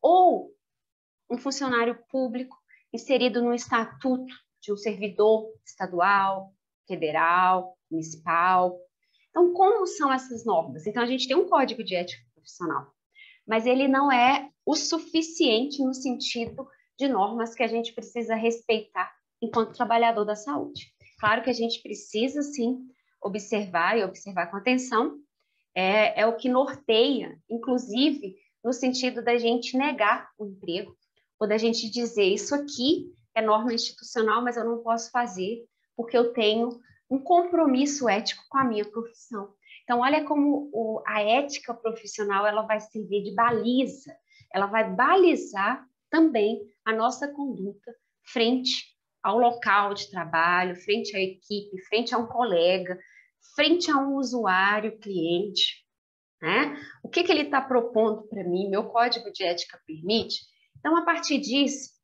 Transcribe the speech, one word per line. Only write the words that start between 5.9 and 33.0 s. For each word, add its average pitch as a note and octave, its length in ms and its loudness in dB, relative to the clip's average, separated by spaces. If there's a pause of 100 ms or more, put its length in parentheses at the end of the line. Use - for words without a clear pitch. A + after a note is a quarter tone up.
federal, F3 880 2 (140)
municipal. E3+ 880 0 (500)
Então, F4 240 4
como G4 340 4
são C#4+ 240 -2
essas B3+ 340 -4
normas? E3 420 -2
Então, A3 160 -2
a A#3+ 40 0
gente B3+ 220 -2
tem C4 80 2
um F4+ 100 4
código B3+ 380 2
de F#3 100 -6
ética F3 300 -6 (100)
profissional, - 560 -8 (560)
mas A3+ 200 0
ele C4 200 4
não C4+ 240 4
é B3+ 380 4 (160)
o D4 100 2
suficiente D4+ 1080 0
no C4 100 0
sentido B3+ 760 -6 (320)
de C#4 100 0
normas A3+ 460 0
que - 80 -2
a A3+ 40 2
gente A#3 260 -4
precisa A3+ 420 -6
respeitar A3 760 -2 (300)
enquanto A3+ 340 -2
trabalhador A#3 480 2
da G#3 120 -4
saúde. - 560 -10 (280)
Claro A3 220 2
que C4 80 -2
a A#3+ 40 0
gente A3+ 280 -4
precisa, B3+ 600 -4
sim, B3+ 360 -2 (440)
observar G3 760 -2
e G3+ 60 0
observar F#3 420 -6
com G3 100 -12
atenção, B3+ 640 0 (560)
é, G3 480 2
é A3 40 4
o A3+ 100 0
que B3+ 120 -4
norteia, B3+ 920 2 (120)
inclusive, A#3 840 -2 (260)
no A#3+ 100 -2
sentido B3+ 500 -2
da A#3+ 140 2
gente A#3 400 0
negar B3 640 0
o G#3+ 80 -10
emprego, F#3+ 500 -10 (420)
ou G#3+ 80 -2
da G#3 120 2
gente A3+ 320 0
dizer, A3+ 340 0
"Isso G3 300 0
aqui C#4+ 580 -2 (220)